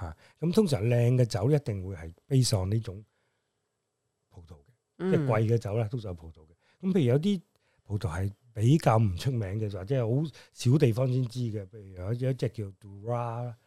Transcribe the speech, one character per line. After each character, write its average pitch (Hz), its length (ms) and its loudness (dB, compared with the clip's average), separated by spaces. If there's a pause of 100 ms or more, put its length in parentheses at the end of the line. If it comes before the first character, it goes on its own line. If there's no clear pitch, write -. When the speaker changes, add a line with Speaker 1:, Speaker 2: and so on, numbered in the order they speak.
Speaker 1:
嚇。 80 160 -10 (240)
咁 165 120 0
通 208 140 4
常 117 180 0
靚 120 320 4
嘅 123 100 4
酒 110 240 0
一 151 80 4
定 98 280 -4
會 98 100 -8
係 82 160 -12 (160)
based 127 300 2
on 92 120 -2
呢 113 100 2
種 104 240 -12 (1300)
葡 92 120 -20
萄 85 120 -20
嘅， 76 40 -20 (400)
Speaker 2:
嗯。 180 120 -2
Speaker 1:
即 180 80 4
係 147 80 2
貴 113 280 4
嘅 117 40 2
酒 104 180 -4
咧， 117 120 0
通 123 120 -6
常 104 100 -10
有 90 40 -8
葡 82 180 -16
萄 - 140 -20
嘅。 - 400 -14
咁 190 60 0
譬 190 60 2
如 - 20 4
有 127 180 4
啲 185 220 0 (440)
葡 101 140 -6
萄 87 120 -4
係 98 220 -2 (220)
比 120 240 4
較 117 200 4
唔 101 200 2
出 139 120 -2
名 110 300 -4
嘅， 107 100 -4
或 95 140 -10
者 131 200 -2
係 123 200 0
好 151 60 -6 (240)
少 127 240 2
地 139 140 4
方 131 200 0
先 127 160 0
知 123 120 -8
嘅， 107 260 -6
譬 110 120 -20
如 98 160 -18
有 92 200 -4
一， 120 60 -6
有 131 100 0
一 135 40 -2
隻 123 140 -4
叫 - 160 -6 (160)
Durra， 117 720 -8 (120)